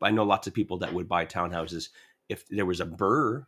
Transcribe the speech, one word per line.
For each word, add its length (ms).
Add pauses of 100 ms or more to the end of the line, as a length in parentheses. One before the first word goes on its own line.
I 100
know 120
lots 240
of 60
people 260
that 140
would 160
buy 160
townhouses 640 (400)
if 180
there 180
was 140
a 60
burr 640